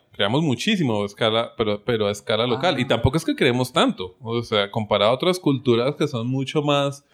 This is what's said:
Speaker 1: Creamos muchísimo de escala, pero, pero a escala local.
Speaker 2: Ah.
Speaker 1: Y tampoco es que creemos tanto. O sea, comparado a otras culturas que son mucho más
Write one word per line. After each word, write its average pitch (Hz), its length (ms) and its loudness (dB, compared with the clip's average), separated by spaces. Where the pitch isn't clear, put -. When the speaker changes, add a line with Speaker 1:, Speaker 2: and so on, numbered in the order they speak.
Speaker 1:
Creamos 107 300 0
muchísimo 143 580 0
de 104 60 -2
escala, 113 500 -2
pero, 104 280 -2
pero 107 220 0
a 101 60 0
escala 110 340 0
local. 135 300 0
Speaker 2:
Ah. - 40 0
Speaker 1:
Y 120 60 -2
tampoco 139 300 2
es 165 80 -4
que 294 100 -2
creemos 127 380 0
tanto. 185 480 0
O 117 220 -2
sea, 104 280 0
comparado 104 400 2
a 127 40 4
otras 180 260 0
culturas 127 560 2
que 156 100 0
son 120 220 -6
mucho 135 340 -2
más 143 520 -2